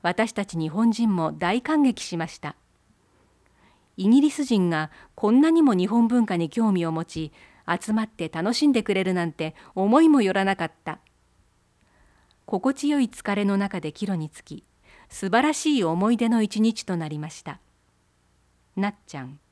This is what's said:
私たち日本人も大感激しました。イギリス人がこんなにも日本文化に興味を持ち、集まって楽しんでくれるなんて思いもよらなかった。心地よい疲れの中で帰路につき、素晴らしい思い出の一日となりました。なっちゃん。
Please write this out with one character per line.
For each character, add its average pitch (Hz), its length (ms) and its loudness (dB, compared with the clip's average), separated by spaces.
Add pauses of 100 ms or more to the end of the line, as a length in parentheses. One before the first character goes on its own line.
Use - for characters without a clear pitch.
私 196 280 -2
た 196 140 -4
ち 165 140 -8
日 156 100 -4
本 220 220 2
人 214 240 0
も 160 180 -2
大 180 300 -2
感 302 180 0
激 262 220 0
し 175 140 -8
ま 160 100 -4
し - 100 -18
た。 - 180 -12 (1400)
イ 190 100 0
ギ 262 140 6
リ 294 100 2
ス 294 120 -6
人 190 260 2
が 156 220 -4 (240)
こ - 160 0
ん 262 100 6
な 320 80 4
に 330 120 4
も 262 120 6
日 180 160 0
本 233 180 2
文 240 180 2
化 185 120 -2
に 165 120 -2
興 220 240 0
味 175 120 0
を 165 60 -2
持 160 140 -4
ち、 156 260 -10 (340)
集 180 260 -4
ま 220 120 0
っ 214 40 -6
て 160 220 -10
楽 180 240 -4
し 294 140 2
ん 285 40 4
で 233 120 0
く 202 100 -2
れ 190 100 0
る 185 100 0
な 175 120 0
ん 160 60 -4
て 156 240 -8 (180)
思 214 280 4
い 320 80 8
も 285 120 6
よ 190 120 2
ら 196 120 0
な 190 100 0
か 170 100 -4
っ 156 60 -8 (140)
た。 156 140 -10 (1500)
心 262 280 -2
地 285 160 -4
よ 294 100 0
い 254 60 4
疲 - 300 -6
れ 202 100 0
の 196 120 2
中 196 220 -4
で 156 120 -8
帰 - 140 -8
路 190 120 -4
に 156 120 -6
つ - 140 -20
き、 - 200 -18 (460)
素 - 200 -8
晴 240 180 4
ら 302 60 0
し 294 240 0
い 202 60 2
思 180 280 2
い 233 60 2
出 226 120 0
の 226 140 2
一 208 180 -2
日 220 220 0
と 180 140 -4
な 160 100 -6
り 151 120 -8
ま 156 100 -10
し - 120 -18
た。 - 180 -14 (1160)
な 202 140 -2
っ 202 60 -12 (120)
ち 147 100 -16
ゃ 131 60 -12
ん。 139 160 -16 (120)